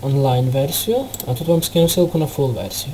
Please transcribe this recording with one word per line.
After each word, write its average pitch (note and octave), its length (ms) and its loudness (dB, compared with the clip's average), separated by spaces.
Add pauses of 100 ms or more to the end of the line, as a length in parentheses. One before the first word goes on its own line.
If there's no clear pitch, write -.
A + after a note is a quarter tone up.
онлайн-версію, C3+ 920 0 (300)
а B2+ 80 -2
тут D#3+ 140 -4
вам E3 140 4
скину E3+ 240 2
ссылку E3+ 320 2
на D#3 80 2
фул-версію. B2 680 -4